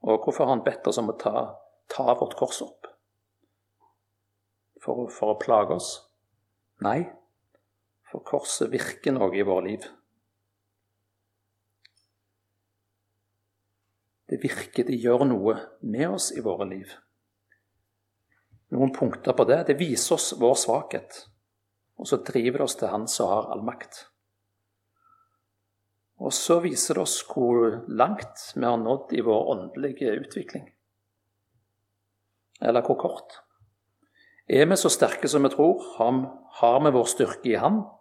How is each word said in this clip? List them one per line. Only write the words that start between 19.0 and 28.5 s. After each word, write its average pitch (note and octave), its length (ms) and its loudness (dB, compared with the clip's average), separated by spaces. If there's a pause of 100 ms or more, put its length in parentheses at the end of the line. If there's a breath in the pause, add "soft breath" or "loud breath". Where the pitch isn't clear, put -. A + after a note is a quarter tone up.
på - 140 4
det. D#3+ 180 4
Det D3 140 4
viser E3 340 0
oss - 140 -2 (100)
vår A#2+ 240 6
svakhet, - 540 -4 (800)
og - 80 -12
så - 160 0
driver B2 380 -2
det C#3+ 80 0
oss - 100 -6
til F#2+ 140 -2
han G#2+ 180 -4
som F#2+ 220 -2
har G#2+ 180 -2
all G#2 160 -8
makt. - 380 -12 (2250)
Og B2+ 160 -4
så E3+ 260 2
viser D#3 320 -2
det - 80 -2
oss - 140 -4 (100)
hvor A#2+ 640 2
langt - 680 -2